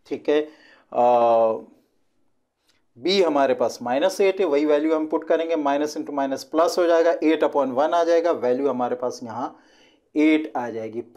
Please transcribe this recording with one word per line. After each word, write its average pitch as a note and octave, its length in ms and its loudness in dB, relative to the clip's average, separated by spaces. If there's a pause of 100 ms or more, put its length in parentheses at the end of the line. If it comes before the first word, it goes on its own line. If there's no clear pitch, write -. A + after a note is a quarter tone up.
ठीक - 220 -6
है, D3+ 120 2 (520)
अ, A#2+ 100 2 (1900)
b F#3 260 0
हमारे C#3 300 2
पास B2 280 -2
माइनस D3 400 -2
एट F#3+ 180 2
है, G3 60 0
वही D3 200 2
वैल्यू D3+ 300 2
हम D#3 120 -2
पुट D#3 200 -4
करेंगे, E3 280 0
minus D3 420 -2
into C#3+ 220 -10
minus C3+ 260 -4 (100)
plus E3+ 220 2
हो F3 100 2
जाएगा, E3+ 320 2
eight D#3 240 2
upon C#3 320 0
one D#3 180 0
आ E3+ 100 2
जाएगा, E3+ 280 2
वैल्यू B2+ 380 -2
हमारे B2 260 -4
पास B2 280 -6
यहाँ A#2+ 360 -10 (560)
एट D#3 400 2
आ A#2+ 140 -6
जाएगी। A2+ 340 -10 (140)